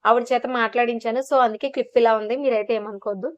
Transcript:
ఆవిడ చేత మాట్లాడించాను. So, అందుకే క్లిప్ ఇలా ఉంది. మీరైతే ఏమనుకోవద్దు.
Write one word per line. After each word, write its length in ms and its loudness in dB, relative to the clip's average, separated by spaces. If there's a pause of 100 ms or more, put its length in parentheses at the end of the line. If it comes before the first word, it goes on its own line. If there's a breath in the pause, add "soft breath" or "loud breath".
ఆవిడ 220 4
చేత 260 -2
మాట్లాడించాను. 680 -2
So, 180 -2
అందుకే 300 0
క్లిప్ 280 -2
ఇలా 180 6
ఉంది. 200 -4
మీరైతే 380 0
ఏమనుకోవద్దు. 640 -6